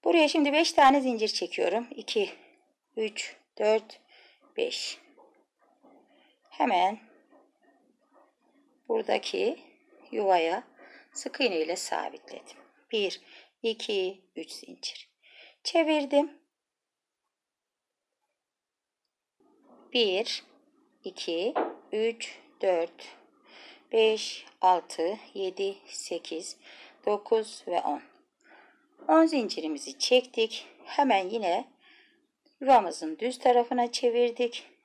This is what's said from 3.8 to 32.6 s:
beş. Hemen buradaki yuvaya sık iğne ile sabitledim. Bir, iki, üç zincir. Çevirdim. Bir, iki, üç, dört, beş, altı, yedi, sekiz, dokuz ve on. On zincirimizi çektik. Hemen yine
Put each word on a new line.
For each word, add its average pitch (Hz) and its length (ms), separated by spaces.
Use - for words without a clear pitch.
beş. - 420
Hemen 190 480
buradaki 220 720
yuvaya 190 500
sık - 280
iğne 185 200
ile 165 160
sabitledim. - 800
Bir, 202 280
iki, 202 580
üç 165 140
zincir. - 580
Çevirdim. 302 760
Bir, 214 520
iki, 180 500
üç, 226 460
dört, 175 540
beş, 220 540
altı, 185 580
yedi, 196 420
sekiz, - 720
dokuz 208 600
ve 175 140
on. 147 220
On 320 180
zincirimizi 156 720
çektik. 247 680
Hemen 202 440
yine 208 400